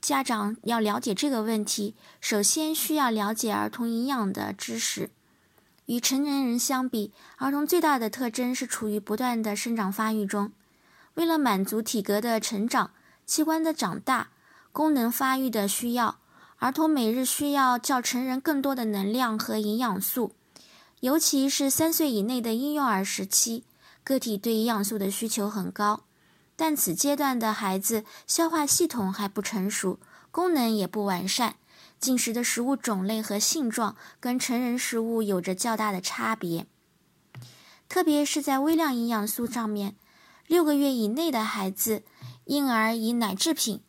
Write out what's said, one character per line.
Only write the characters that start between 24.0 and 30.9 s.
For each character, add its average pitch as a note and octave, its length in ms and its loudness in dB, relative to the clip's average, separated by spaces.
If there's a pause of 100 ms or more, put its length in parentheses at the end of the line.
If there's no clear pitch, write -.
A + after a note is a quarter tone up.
个 C4 160 0
体 A3 160 -2
对 A3+ 180 0
营 A3 100 2
养 G#3+ 200 0
素 G#3 120 -4
的 G3 140 -2
需 A3 180 -4
求 G#3 220 -2
很 F#3+ 200 -4
高， G#3 340 0 (500)
但 D#4 200 0
此 F#3 200 0
阶 C#4+ 220 2
段 C4+ 220 0
的 A3 140 0
孩 G3 260 0
子 G#3+ 260 -2 (220)
消 E4 220 2
化 D#4+ 160 2
系 D4+ 220 2
统 G3+ 260 -2
还 G3+ 160 -4
不 G3+ 140 -6
成 G3 260 -2
熟， G3+ 300 -2 (320)
功 F4+ 220 2
能 B3 180 2
也 G#3 160 0
不 G#3 180 -4